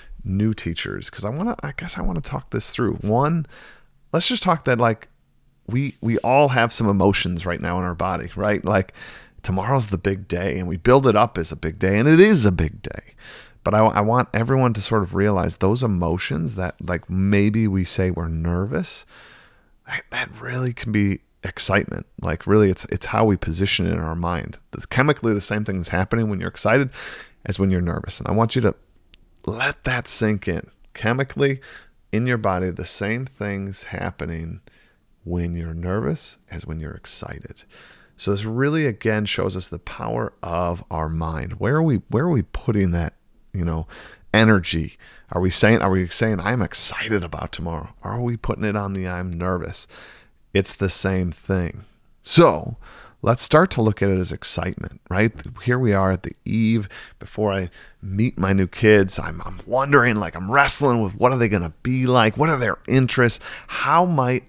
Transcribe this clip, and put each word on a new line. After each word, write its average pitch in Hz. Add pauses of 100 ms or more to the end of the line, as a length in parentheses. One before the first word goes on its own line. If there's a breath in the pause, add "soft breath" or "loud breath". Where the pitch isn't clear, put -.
(220 loud breath)
new 101
teachers. -
'Cause -
I 104
wanna, 180
I 143
guess -
I 180
wanna 180
talk -
this -
through. 113
One, 143 (640 loud breath)
let's -
just 240
talk 180
that, 123
like, 113 (580)
we, 131
we 113
all 135
have 117
some 113
emotions 95
right 87
now 87
in 90
our 90
body, 87
right? 104
Like, 95 (500 loud breath)
tomorrow's 107
the 98
big 98
day, 87
and 90
we 85
build 127
it 104
up 113
as 82
a 76
big 80
day, 95
and 123
it 160
is 190
a 98
big 82
day. - (500 loud breath)
But 98
I, 107
I 110
want 117
everyone 127
to 107
sort 107
of 90
realize 92
those 110
emotions 90
that, 92 (120)
like, 87
maybe 101
we 95
say 92
we're 85
nervous, 90 (840 soft breath)
that, -
that -
really 123
can -
be 101 (240)
excitement. 85 (140)
Like, 82
really, 104
it's, -
it's -
how 110
we 104
position 87
it 87
in 85
our 80
mind. 85 (160)
It's -
chemically 131
the 101
same 107
thing 95
is 85
happening 107
when 98
you're 90
excited 131 (560 loud breath)
as -
when 98
you're 92
nervous. 85
And -
I -
want 110
you 127
to 104 (720)
let 117
that 123
sink 107
in. 85 (220)
Chemically, 135 (520 loud breath)
in 113
your 123
body, 92
the 85
same 113
thing's 98
happening 87 (640 soft breath)
when 87
you're 82
nervous 101 (140)
as 80
when 78
you're 73
excited. - (540 loud breath)
So -
this 101
really, 143
again, 107
shows 95
us 92
the 82
power 113
of 87
our 80
mind. 80
Where 127
are 160
we, 151 (120)
where 120
are 180
we 127
putting 98
that, 85 (400)
you 90
know, 82 (480 loud breath)
energy? 101 (340 loud breath)
Are 87
we 92
saying, 110
are 95
we 92
saying, 110
"I'm 107
excited -
about 78
tomorrow"? 82 (100)
Are 104
we 120
putting -
it 104
on 101
the 95
"I'm 90
nervous"? 90 (640 loud breath)
It's 98
the 98
same 92
thing. - (380)
So 120 (460 loud breath)
let's -
start 165
to 120
look 107
at 101
it 95
as 92
excitement, - (100)
right? 107 (300)
Here 123
we 123
are 95
at 92
the - (120)
eve 110 (300 loud breath)
before 101
I 95 (320 loud breath)
meet 101
my 95
new 95
kids. 104
I'm, 82
I'm 90
wondering, 123
like, 90
I'm 92
wrestling 131
with 98
what 120
are 131
they 117
gonna 87
be 127
like? 117
What 147
are 156
their 117 (100)
interests? 123 (280 loud breath)
How 165
might 127